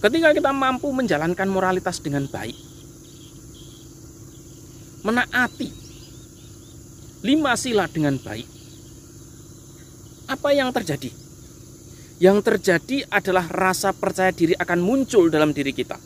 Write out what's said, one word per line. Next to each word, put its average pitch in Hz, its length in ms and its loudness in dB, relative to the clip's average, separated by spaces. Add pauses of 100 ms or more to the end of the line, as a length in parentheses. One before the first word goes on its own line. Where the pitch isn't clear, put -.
ketika 311 320 4
kita 285 240 2
mampu 262 320 0
menjalankan 180 640 0
moralitas 185 480 0
dengan 143 240 -4
baik, 117 320 -10 (2500)
menaati 240 640 -2 (1600)
lima 285 320 2
sila 220 320 0
dengan 147 240 0
baik, 113 320 -10 (1800)
apa 269 240 -2
yang 262 160 0
terjadi? 160 400 -4 (1040)
Yang 190 240 8
terjadi 202 720 0
adalah 185 320 2
rasa 185 480 0
percaya 185 400 0
diri 170 240 2
akan 175 240 0
muncul 214 480 4
dalam 156 240 2
diri 139 240 -4
kita. 117 300 -6